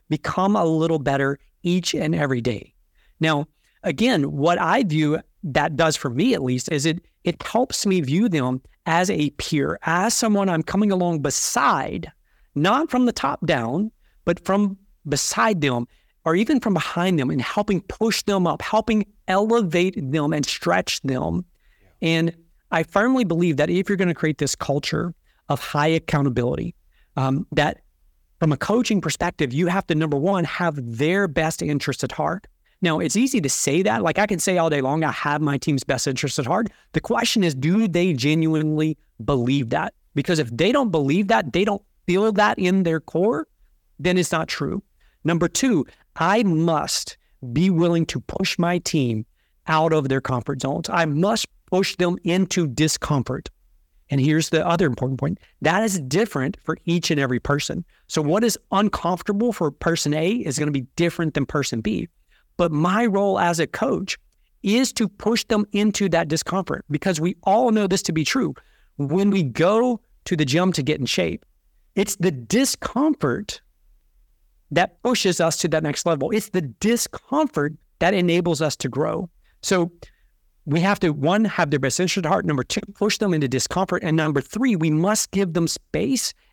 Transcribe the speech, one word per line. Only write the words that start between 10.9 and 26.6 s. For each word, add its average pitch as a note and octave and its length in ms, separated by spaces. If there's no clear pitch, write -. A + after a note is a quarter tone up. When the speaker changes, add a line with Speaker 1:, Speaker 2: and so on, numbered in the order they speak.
Speaker 1:
along F3 300
beside, E3 920
not G#3+ 340
from B3+ 160
the A#3 80
top - 320
down, D3 460
but F3 200
from G3 320
beside F#3+ 540
them, B2 260
or D#3+ 100
even A3+ 240
from G#3+ 140
behind F3 460
them, C3 100
and D3 120
helping G3+ 400
push - 420
them F#3+ 240
up, D3+ 140
helping G#3+ 440
elevate F#3+ 680
them D3+ 220
and D3 120
stretch - 560
them. C3+ 440
Speaker 2:
Yeah. D#3+ 80
Speaker 1:
And E3 260
I E3 120
firmly A#3+ 420
believe E3+ 320
that D3+ 120
if F3+ 180
you're G3+ 100
gonna F3+ 160
create D#3 260
this C#3+ 160
culture D#3 580
of C#3+ 100
high D3+ 280
accountability, C#3+ 880